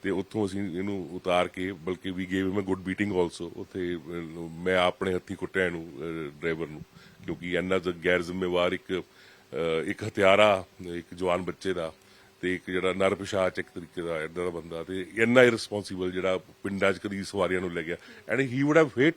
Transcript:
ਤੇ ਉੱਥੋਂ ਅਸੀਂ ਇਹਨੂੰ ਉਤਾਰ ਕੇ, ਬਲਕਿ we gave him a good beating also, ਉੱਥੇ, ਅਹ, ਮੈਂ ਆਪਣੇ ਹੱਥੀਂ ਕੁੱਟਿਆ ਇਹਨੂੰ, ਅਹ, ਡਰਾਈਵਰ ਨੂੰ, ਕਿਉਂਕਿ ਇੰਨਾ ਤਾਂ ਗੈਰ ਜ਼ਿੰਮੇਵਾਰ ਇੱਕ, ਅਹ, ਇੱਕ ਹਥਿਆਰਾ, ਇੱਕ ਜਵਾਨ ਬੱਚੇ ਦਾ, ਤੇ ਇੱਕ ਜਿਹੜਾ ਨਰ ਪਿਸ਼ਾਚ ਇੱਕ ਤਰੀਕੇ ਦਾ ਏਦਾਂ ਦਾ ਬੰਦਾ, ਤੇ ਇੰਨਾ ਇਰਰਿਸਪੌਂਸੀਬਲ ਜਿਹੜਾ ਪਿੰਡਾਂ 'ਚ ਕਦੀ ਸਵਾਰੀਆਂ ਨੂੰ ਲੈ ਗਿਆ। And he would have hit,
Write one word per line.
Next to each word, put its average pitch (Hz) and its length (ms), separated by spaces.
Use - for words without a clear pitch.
ਤੇ 98 80
ਉੱਥੋਂ 98 360
ਅਸੀਂ 95 320
ਇਹਨੂੰ 98 340
ਉਤਾਰ 90 360
ਕੇ, 92 240
ਬਲਕਿ 90 380
we 90 80
gave 95 340
him 101 100
a 95 40
good 92 140
beating 95 300
also, 87 340
ਉੱਥੇ, 90 400
ਅਹ, 85 540
ਮੈਂ 90 260
ਆਪਣੇ 90 380
ਹੱਥੀਂ 90 220
ਕੁੱਟਿਆ 92 300
ਇਹਨੂੰ, 85 300
ਅਹ, 76 440
ਡਰਾਈਵਰ 82 260
ਨੂੰ, 73 160
ਕਿਉਂਕਿ 87 280
ਇੰਨਾ 90 260
ਤਾਂ 90 140
ਗੈਰ 87 300
ਜ਼ਿੰਮੇਵਾਰ 90 500
ਇੱਕ, 90 300
ਅਹ, - 880
ਇੱਕ 101 140
ਹਥਿਆਰਾ, 101 600
ਇੱਕ 87 280
ਜਵਾਨ 90 280
ਬੱਚੇ 90 300
ਦਾ, 82 200
ਤੇ 90 140
ਇੱਕ 90 160
ਜਿਹੜਾ 92 220
ਨਰ 95 220
ਪਿਸ਼ਾਚ 95 440
ਇੱਕ 92 160
ਤਰੀਕੇ 87 280
ਦਾ 82 200
ਏਦਾਂ 82 220
ਦਾ 90 60
ਬੰਦਾ, 82 340
ਤੇ 92 300
ਇੰਨਾ 117 280
ਇਰਰਿਸਪੌਂਸੀਬਲ 101 720
ਜਿਹੜਾ 92 260
ਪਿੰਡਾਂ 98 540
'ਚ 90 60
ਕਦੀ 98 260
ਸਵਾਰੀਆਂ 92 360
ਨੂੰ 90 120
ਲੈ 85 100
ਗਿਆ। 82 140
And 127 80
he 131 220
would 151 180
have 147 80
hit, 160 140